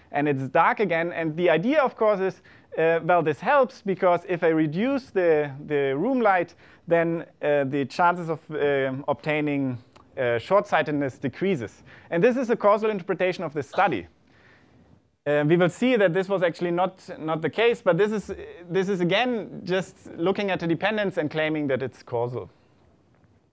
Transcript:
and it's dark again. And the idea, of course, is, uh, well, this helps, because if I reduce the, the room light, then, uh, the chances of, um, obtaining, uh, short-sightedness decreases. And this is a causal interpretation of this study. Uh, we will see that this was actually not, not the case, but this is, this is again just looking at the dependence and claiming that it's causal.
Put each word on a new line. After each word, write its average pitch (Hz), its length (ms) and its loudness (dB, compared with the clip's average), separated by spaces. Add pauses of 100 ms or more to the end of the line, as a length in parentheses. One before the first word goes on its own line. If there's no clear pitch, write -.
(120)
and 143 160 0
it's 135 200 -2
dark 185 320 4
again. 170 320 -2
And 160 240 -6
the 175 140 2
idea, 214 320 2
of 254 140 -2
course, 214 240 2
is, 190 220 -4 (360)
uh, 165 240 2
well, 170 200 2
this 151 180 -2
helps, 262 420 2
because 175 460 2
if 180 160 -2
I 170 40 4
reduce 165 640 0
the, 156 400 2 (160)
the 143 300 0
room 247 240 0
light, 190 340 2 (320)
then, 165 400 0 (160)
uh, 147 220 2
the 139 240 -2
chances 175 400 0
of, 156 120 -6 (100)
um, 139 580 -2
obtaining, 143 680 -2 (400)
uh, 120 200 0
short-sightedness 151 800 0
decreases. 143 640 -4 (280)
And 170 140 2
this 240 120 4
is 247 140 -2
a 233 60 0
causal 208 340 2
interpretation 185 540 -2
of 151 80 -8
this 147 160 -6
study. 139 400 0 (1160)
Uh, 147 200 2
we 165 100 4
will 175 120 4
see 247 280 0
that 196 160 4
this 185 160 -2
was 190 140 -2
actually 175 280 -2
not, 180 380 -4 (100)
not 156 220 -4
the 160 100 -2
case, 233 320 0
but 170 160 2
this 208 140 2
is, 202 200 -6 (360)
this 185 200 0
is 196 120 -2
again 180 640 -2
just 180 300 -4 (220)
looking 196 340 -2
at 175 100 -2
the 175 60 -4
dependence 196 520 -2
and 151 120 -2
claiming 156 360 -2
that 135 160 -2
it's 131 200 -8
causal. 120 460 -6 (1040)